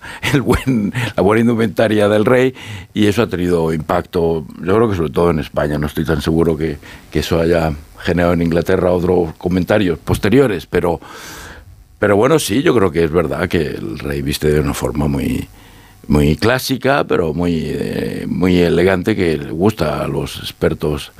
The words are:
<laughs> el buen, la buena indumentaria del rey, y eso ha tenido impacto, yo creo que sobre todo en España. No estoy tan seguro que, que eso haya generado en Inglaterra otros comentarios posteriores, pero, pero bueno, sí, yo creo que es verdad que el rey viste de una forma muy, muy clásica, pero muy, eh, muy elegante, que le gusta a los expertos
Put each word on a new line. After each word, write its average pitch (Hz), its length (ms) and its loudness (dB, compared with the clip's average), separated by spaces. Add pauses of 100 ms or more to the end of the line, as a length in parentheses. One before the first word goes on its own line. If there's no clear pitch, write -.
<laughs> - 240 -4
el 139 100 2
buen, 113 500 0 (240)
la 92 60 2
buena 110 180 4
indumentaria 110 640 2
del 107 180 2
rey, 127 280 4 (400)
y 107 140 2
eso 113 160 2
ha 98 40 0
tenido 85 460 0
impacto, 82 720 -2 (180)
yo 90 120 0
creo 113 160 4
que 98 40 -4
sobre 80 160 -2
todo 85 200 2
en 78 80 -2
España. 73 400 -2
No 73 80 -2
estoy 80 180 -4
tan 78 160 0
seguro 82 340 2
que, 73 220 -4 (340)
que 80 80 -2
eso 82 200 0
haya 82 340 2 (280)
generado 87 320 0
en 85 100 0
Inglaterra 87 480 0
otros 90 480 0
comentarios 90 580 0
posteriores, 107 720 0
pero, 85 320 0 (1000)
pero 104 200 2
bueno, 135 200 4
sí, 127 240 -2
yo 160 140 2
creo 95 160 4
que 82 120 2
es 78 80 0
verdad 80 380 0
que 82 160 0
el 58 320 -8
rey 69 240 -6
viste 73 300 0
de 76 80 4
una 71 140 0
forma 67 340 -2
muy, 65 400 -2 (600)
muy 76 280 4
clásica, 131 720 0
pero 80 260 0
muy, 85 320 -2
eh, - 600 -6
muy 90 320 2
elegante, 90 560 2
que 85 220 0
le 71 140 -10
gusta 78 520 0
a 71 60 -4
los 71 300 -6
expertos - 800 -4